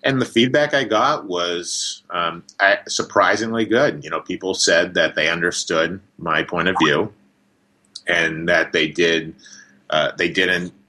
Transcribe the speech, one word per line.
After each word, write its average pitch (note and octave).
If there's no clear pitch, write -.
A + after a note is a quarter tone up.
and C3+
the B2+
feedback C3+
I C3+
got A2+
was, F2
um, E2+
I, G2
surprisingly A2
good. G#2
You D#2+
know, D#2+
people F#2
said F2
that E2
they D#2
understood E2+
my D#2+
point E2+
of F#2
view D#2+
and E2
that E2
they D#2+
did, D#2+
uh, D2+
they F2
didn't F2+